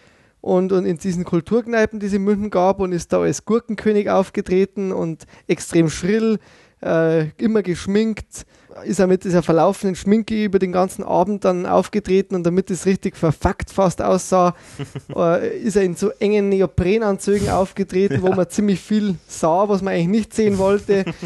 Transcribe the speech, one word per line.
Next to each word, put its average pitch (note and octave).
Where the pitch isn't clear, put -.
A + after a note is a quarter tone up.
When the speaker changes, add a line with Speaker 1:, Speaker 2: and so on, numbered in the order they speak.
Speaker 1:
und, F#3
und F#3+
in F#3
diesen F3+
Kulturkneipen, A3
die G3+
es F#3+
in G3
München G#3
gab, F#3+
und F#3
ist F3
da F3+
als E3
Gurkenkönig G#3
aufgetreten F#3+
und E3
extrem E3
schrill, G#3+
äh, E3
immer A3
geschminkt, G3+
ist F#3+
er F#3
mit F#3
dieser F3+
verlaufenden F3
Schminke G#3+
über G3
den F#3
ganzen F#3
Abend -
dann F3+
aufgetreten F#3+
und F3+
damit F3
es F#3
richtig F#3+
verfuckt -
fast F#3+
aussah, F#3
Speaker 2:
<laughs> -
Speaker 1:
äh, E3+
ist G#3
er G3+
in F3
so G3
engen G3+
Neoprenanzügen G3
aufgetreten, F#3+
wo F#3
Speaker 2:
Ja. F#3+
Speaker 1:
man F3+
ziemlich G3+
viel G#3
sah, F3+
was G3
man F#3+
eigentlich E3+
nicht G#3+
sehen G#3
wollte. G3
Speaker 2:
<laughs> D#3+